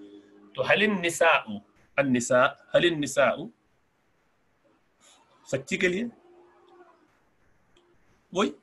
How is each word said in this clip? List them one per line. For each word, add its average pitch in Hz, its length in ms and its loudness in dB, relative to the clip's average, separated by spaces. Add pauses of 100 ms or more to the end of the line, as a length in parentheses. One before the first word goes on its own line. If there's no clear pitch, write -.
(560)
तो 131 80 -6
हलिन 190 380 0
निसाउ, 160 580 0 (380)
अन 139 140 0
निसा, 127 640 0
हलिन 170 240 2
निसाउ, 139 480 0 (2000)
सच्ची 156 260 -6
के 190 100 0
लिए 208 220 -4 (2250)
वही 196 180 0 (120)